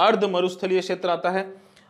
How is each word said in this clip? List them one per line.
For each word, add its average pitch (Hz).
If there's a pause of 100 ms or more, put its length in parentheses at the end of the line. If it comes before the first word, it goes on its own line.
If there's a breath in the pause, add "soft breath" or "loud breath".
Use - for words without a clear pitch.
अर्ध 202
मरुस्थलीय 185
क्षेत्र 180
आता 175
है। 190 (420 loud breath)